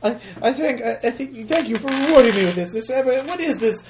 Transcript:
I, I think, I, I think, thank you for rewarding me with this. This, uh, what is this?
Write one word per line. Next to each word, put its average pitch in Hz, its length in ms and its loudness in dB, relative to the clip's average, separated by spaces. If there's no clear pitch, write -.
I, 226 180 -2
I 240 100 2
think, 262 300 -2
I, 226 200 -4
I 233 80 0
think, 233 380 -10
thank 311 200 0
you 220 100 -2
for 269 100 -6
rewarding 269 460 6
me 196 100 2
with 175 100 0
this. 175 180 -6
This, 220 180 -8
uh, 262 120 0
what 269 380 0
is 311 180 -2
this? 220 320 0